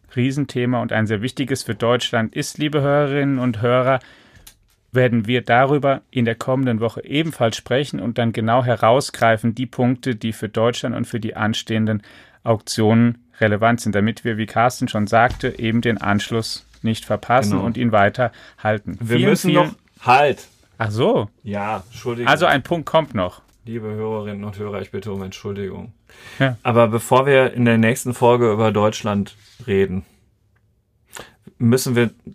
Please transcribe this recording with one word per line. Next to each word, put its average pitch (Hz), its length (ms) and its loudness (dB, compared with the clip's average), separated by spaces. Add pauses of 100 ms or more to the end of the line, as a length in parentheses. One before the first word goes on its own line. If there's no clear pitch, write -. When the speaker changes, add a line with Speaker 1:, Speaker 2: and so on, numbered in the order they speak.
(140)
Speaker 1:
Riesenthema 127 680 -2
und 113 100 -6
ein 110 140 0
sehr 104 160 -2
wichtiges 127 400 -4
für 113 120 -6
Deutschland 117 640 0
ist, - 220 -6
liebe 147 240 0
Hörerinnen 143 560 0
und 123 240 -2
Hörer, 123 380 2 (920)
werden 120 340 2
wir 123 160 0
darüber 135 580 2 (100)
in 123 140 0
der 113 120 0
kommenden 131 440 -2
Woche 113 240 -4
ebenfalls 139 520 -2
sprechen 131 440 -4
und 107 160 -6
dann 117 160 0
genau 117 320 2
herausgreifen, 117 920 2
die 127 120 -6
Punkte, 123 480 -2
die 110 180 -6
für - 160 -8
Deutschland 117 480 -2
und 113 100 -4
für 120 140 -6
die 110 160 -6
anstehenden 110 680 -2 (420)
Auktionen 113 760 2 (200)
relevant 113 440 2
sind, 104 120 -2
damit 104 300 0
wir, 113 140 -2
wie 110 80 -4
Carsten 120 420 0
schon 104 180 -2
sagte, 120 520 0
eben 113 240 0
den 117 160 0
Anschluss 104 680 -4 (160)
nicht 113 240 -4
verpassen 107 500 0
Speaker 2:
Genau. 95 100 0
Speaker 1:
und 113 120 -4
ihn 123 160 0
weiter 104 400 2 (300)
halten. 107 360 -4
Speaker 2:
Wir 117 200 -2
Speaker 1:
Vielen, 196 120 2
Speaker 2:
müssen 185 200 2
Speaker 1:
vielen 170 160 4
Speaker 2:
noch, - 80 -10 (320)
halt! 131 420 4 (300)
Speaker 1:
Ach 110 120 -4
so. 117 380 0 (140)
Speaker 2:
Ja, 104 480 -6
Entschuldigung. 120 400 -2
Speaker 1:
Also 156 160 4
ein 147 160 2
Punkt 165 240 -4
kommt 160 280 0
noch. 92 280 -4 (240)
Speaker 2:
Liebe 110 220 -10
Hörerinnen 107 560 -6
und 101 140 -12
Hörer, 104 220 -8
ich 98 120 -12
bitte 104 200 -10
um 98 100 -8
Entschuldigung. 95 680 -10 (460)
Speaker 1:
Ja. 131 240 0
Speaker 2:
Aber 117 260 4
bevor 127 380 2
wir 135 260 4
in 120 140 0
der 117 100 4
nächsten 117 380 0
Folge 120 360 4
über 107 220 2
Deutschland 104 640 0 (320)
reden, 98 400 0 (1500)
müssen 123 380 2
wir 117 140 2 (240)